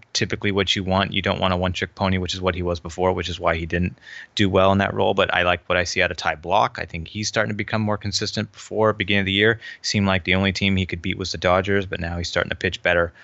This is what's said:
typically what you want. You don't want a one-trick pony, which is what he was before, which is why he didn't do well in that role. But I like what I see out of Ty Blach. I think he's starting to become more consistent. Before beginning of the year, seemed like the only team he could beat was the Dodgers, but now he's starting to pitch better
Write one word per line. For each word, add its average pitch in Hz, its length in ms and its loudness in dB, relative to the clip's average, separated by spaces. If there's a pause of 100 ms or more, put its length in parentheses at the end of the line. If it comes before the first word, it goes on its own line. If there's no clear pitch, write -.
(120)
typically - 400 -2
what 95 240 0
you 101 80 -4
want. 95 280 2
You 95 100 -2
don't 95 180 0
want 92 140 2
a - 20 0
one-trick 90 380 -2
pony, 95 240 0
which 92 160 -4
is 95 60 -8
what 90 140 0
he 92 80 -6
was 87 160 -2
before, 90 360 0
which 90 160 -4
is 87 100 -8
why 85 160 0
he 82 80 -4
didn't 87 340 -2 (360)
do 104 140 2
well 95 220 6
in 98 60 4
that 98 160 2
role. 98 220 2
But 95 200 2
I 90 80 2
like 87 280 0
what 90 80 2
I 90 60 2
see 90 180 -2
out 87 80 2
of 85 80 -8
Ty 80 180 -2
Blach. 92 420 0
I 85 60 -6
think 82 240 -10
he's 107 200 -6
starting 110 200 0
to 110 80 -4
become 107 240 -2
more 104 160 0
consistent. 104 560 -6
Before 107 400 0
beginning 101 280 2
of 98 60 0
the 95 60 0
year, 107 260 4 (220)
seemed 101 260 0
like 95 180 2
the 90 100 2
only 95 180 2
team 98 240 0
he 92 80 2
could 85 160 -8
beat 92 160 -6
was 92 160 -6
the 87 60 -8
Dodgers, 92 480 2
but 101 120 -8
now 87 200 -6
he's 85 100 -6
starting - 220 -2
to - 60 -6
pitch - 260 -4
better 87 300 2 (120)